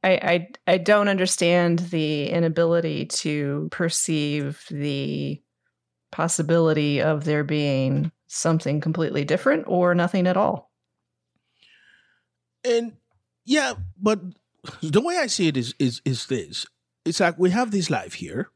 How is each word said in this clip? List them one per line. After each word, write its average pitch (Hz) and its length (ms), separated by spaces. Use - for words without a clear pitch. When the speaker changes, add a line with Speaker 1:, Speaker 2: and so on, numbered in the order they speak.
Speaker 1:
I, 190 60
I, 175 380
I 190 120
don't 202 300
understand 175 680
the 156 500
inability 165 800
to 147 640
perceive 147 1000
the 143 720
possibility 156 920
of 151 240
there 151 200
being 143 680
something 160 520
completely 160 440
different 262 440
or 180 260
nothing 180 320
at 185 100
all. - 340
Speaker 2:
And 233 280
yeah, 262 300
but 208 200
the 156 180
way 349 180
I 294 80
see 190 220
it 143 80
is, 120 220
is, 127 260
is 127 220
this. 110 400
It's 165 160
like 170 180
we 180 120
have 233 220
this 190 180
life 104 240
here 87 420